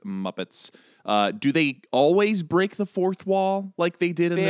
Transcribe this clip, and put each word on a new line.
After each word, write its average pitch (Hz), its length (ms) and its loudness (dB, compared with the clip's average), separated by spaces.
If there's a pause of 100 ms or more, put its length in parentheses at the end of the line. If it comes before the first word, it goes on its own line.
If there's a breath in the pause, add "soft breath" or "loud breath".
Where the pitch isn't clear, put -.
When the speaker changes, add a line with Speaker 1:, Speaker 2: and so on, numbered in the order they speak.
Speaker 1:
Muppets, 95 640 -8 (360 soft breath)
uh, 104 260 2
do 139 200 0
they 143 280 0 (100)
always 185 520 4
break 180 340 0
the 208 80 -2
fourth 185 420 -4
wall 190 520 -2
like 170 200 -2
they 175 140 0
did 170 180 0
in 175 60 -2
Speaker 2:
Very, 190 140 0